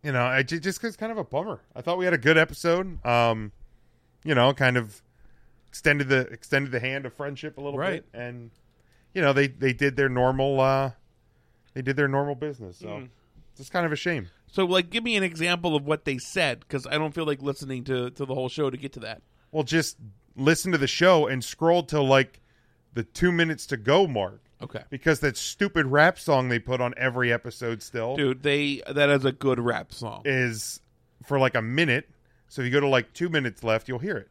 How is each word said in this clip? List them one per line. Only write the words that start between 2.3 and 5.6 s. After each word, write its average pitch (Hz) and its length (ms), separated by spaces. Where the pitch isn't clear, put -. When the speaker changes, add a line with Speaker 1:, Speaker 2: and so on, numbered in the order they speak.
Speaker 1:
episode. 170 680
Um, 117 460
you 151 100
know, 127 180
kind 131 240
of 110 240